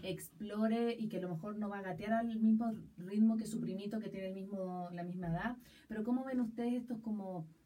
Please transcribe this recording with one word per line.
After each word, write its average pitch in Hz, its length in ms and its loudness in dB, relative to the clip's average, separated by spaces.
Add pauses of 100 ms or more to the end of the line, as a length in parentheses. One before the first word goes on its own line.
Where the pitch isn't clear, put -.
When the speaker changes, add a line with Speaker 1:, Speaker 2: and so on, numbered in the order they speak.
Speaker 1:
explore 214 960 0
y 220 100 -2
que 185 100 -4
a 180 40 -2
lo 180 80 -2
mejor 208 300 -4
no 208 100 -2
va 202 100 -4
a - 40 -6
gatear 196 300 -2
al 226 260 2
mismo 220 320 6 (260)
ritmo 214 400 6
que 214 80 -2
su - 120 -2
Speaker 2:
Ujú. 160 80 -2
Speaker 1:
primito 202 340 -2
que 196 100 -4
tiene 190 200 -4
el 190 40 -4
mismo, 185 580 -4
la 175 120 -6
misma 180 240 -4
edad. 196 300 0 (300)
Pero 220 160 -2
¿cómo 247 200 2
ven 262 160 0
ustedes 240 340 0
estos 247 280 -2
como 190 460 -4 (180)